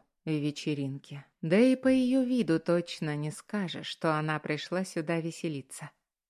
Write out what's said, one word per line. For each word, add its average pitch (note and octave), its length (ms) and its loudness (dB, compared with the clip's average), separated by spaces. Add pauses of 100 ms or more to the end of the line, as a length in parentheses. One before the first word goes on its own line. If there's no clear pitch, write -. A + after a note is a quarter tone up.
(240)
в E3 60 -4
вечеринке. C#3+ 960 -4 (180)
Да F3 160 4
и B3+ 160 8
по B3+ 140 0
ее C4 340 4
виду A3 380 2
точно E3+ 560 -2
не D3+ 160 -4
скажешь, D3+ 560 -6
что - 260 -2
она D3+ 240 0
пришла D3+ 460 -4
сюда E3 360 -2
веселиться. D#3+ 720 -6 (400)